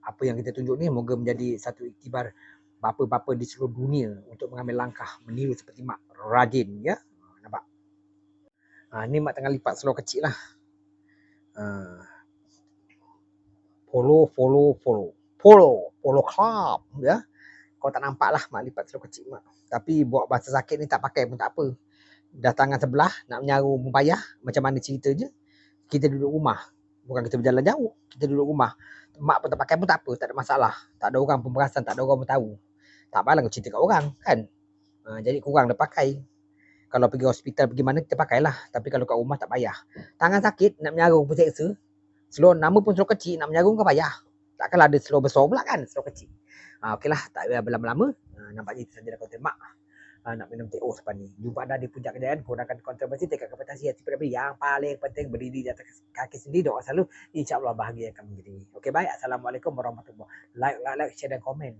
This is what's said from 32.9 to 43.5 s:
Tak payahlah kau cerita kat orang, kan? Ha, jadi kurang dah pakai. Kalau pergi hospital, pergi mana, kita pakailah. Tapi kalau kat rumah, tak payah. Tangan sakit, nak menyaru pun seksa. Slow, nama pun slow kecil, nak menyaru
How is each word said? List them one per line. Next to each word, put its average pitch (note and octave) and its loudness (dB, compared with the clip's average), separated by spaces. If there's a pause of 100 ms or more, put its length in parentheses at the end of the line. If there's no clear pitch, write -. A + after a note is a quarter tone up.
Tak - -2
payahlah D3 4
kau A#2 -2
cerita A#2+ -10
kat A#2 -2
orang, E3+ 4 (140)
kan? C#3 0 (680)
Ha, A2 -12
jadi C3+ -2
kurang C#3 2
dah - -2
pakai. C#3 -2 (720)
Kalau B2 4
pergi C3 -2
hospital, C3 0
pergi B2+ -2
mana, C#3 0
kita - -4
pakailah. C#3+ 2 (140)
Tapi A#2+ -8
kalau B2 -2
kat A#2 -2
rumah, B2+ -4
tak - -10
payah. B2 -4 (440)
Tangan F#3+ 2
sakit, G3+ 2
nak D3+ -4
menyaru E3 6
pun C#3+ -2
seksa. D#3+ 2 (560)
Slow, F3+ 8
nama E3 2
pun G#3 2
slow G3 2
kecil, F3 -2
nak D3+ -4
menyaru F3+ 4